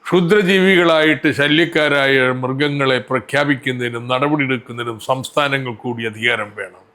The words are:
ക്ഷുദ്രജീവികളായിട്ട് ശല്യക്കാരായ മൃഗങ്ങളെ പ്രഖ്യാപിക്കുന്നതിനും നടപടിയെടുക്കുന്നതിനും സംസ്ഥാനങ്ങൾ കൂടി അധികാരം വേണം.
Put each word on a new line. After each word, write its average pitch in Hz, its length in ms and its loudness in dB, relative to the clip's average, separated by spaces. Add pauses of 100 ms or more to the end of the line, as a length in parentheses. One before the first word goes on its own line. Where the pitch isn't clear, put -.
ക്ഷുദ്രജീവികളായിട്ട് 175 1200 4 (100)
ശല്യക്കാരായ 147 760 2 (280)
മൃഗങ്ങളെ 135 540 0 (120)
പ്രഖ്യാപിക്കുന്നതിനും 127 1040 -2
നടപടിയെടുക്കുന്നതിനും 127 840 -4 (120)
സംസ്ഥാനങ്ങൾ 135 640 -2 (100)
കൂടി 120 260 -6
അധികാരം 110 480 -2
വേണം. 95 260 -14 (120)